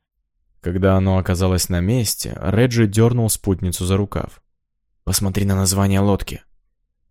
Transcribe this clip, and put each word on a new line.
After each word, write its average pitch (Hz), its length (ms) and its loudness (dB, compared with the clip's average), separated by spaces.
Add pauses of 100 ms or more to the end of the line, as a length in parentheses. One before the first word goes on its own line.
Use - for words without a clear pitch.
(600)
Когда 95 380 0
оно 95 200 2
оказалось 92 520 0
на 90 100 -2
месте, 98 640 -2
Реджи 117 440 2
дернул 113 440 2
спутницу 92 560 -2
за 92 100 0
рукав. - 460 -6 (640)
"Посмотри 98 400 -2
на 98 100 2
название 98 460 2
лодки". 101 400 -2 (680)